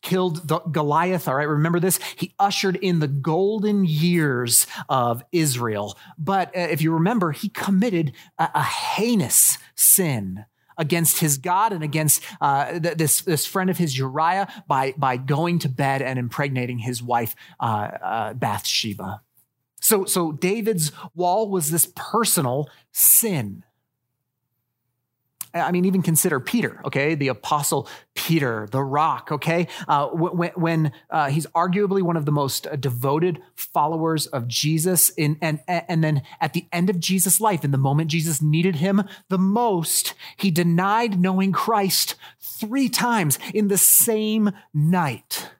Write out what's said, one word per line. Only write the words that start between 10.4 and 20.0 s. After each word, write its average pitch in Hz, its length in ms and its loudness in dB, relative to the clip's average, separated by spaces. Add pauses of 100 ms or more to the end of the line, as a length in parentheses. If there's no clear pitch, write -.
against 165 440 0
his 143 180 0
God 185 340 0
and 160 120 -6
against, 151 400 0 (160)
uh, 143 400 0
th-, 160 160 -2
this, 160 240 2
this 165 260 -2
friend 185 240 0
of 170 60 -2
his, 147 200 0
Uriah, 156 520 -2 (180)
by, 135 300 0
by 131 200 0
going 151 440 0
to 151 80 -2
bed 135 340 0
and 127 160 -4
impregnating 123 600 -4
his 120 260 -6
wife, 120 320 -2 (240)
uh, - 20 -4 (400)
uh, 107 320 -4
Bathsheba. 104 840 -4 (600)
So, 196 260 2